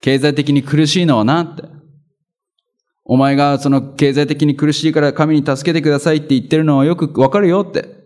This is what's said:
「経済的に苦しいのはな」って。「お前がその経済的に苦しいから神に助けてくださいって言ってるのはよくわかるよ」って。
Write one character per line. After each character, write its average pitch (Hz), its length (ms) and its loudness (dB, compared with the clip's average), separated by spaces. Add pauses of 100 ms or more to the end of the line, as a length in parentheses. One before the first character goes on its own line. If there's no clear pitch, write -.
「経 135 160 0
済 143 160 0
的 143 180 -2
に 143 100 2
苦 151 240 0
し 180 160 0
い 170 40 0
の 143 100 2
は 107 80 0
な」 160 200 0
っ - 120 -14
て。 - 80 -16 (1400)
「お 120 120 -2
前 139 200 2
が 143 220 0
そ 139 120 -2
の 139 240 -2
経 143 180 2
済 143 140 0
的 151 180 -2
に 147 100 2
苦 151 200 -2
し 156 120 -4
い 156 60 0
か 156 80 0
ら 143 140 0
神 156 260 2
に 139 60 -4
助 143 240 -2
け - 20 -2
て 165 80 0
く 151 80 -2
だ 143 100 0
さ 156 140 0
い 156 60 0
っ - 20 -2
て 139 180 0
言 117 40 -4
っ - 0 -
て 156 160 0
る 160 60 0
の 147 120 2
は 135 80 2
よ 165 100 2
く 151 240 -6
わ 135 120 4
か 208 100 0
る 196 80 2
よ」 185 180 2
っ - 60 -18
て。 - 160 -4 (180)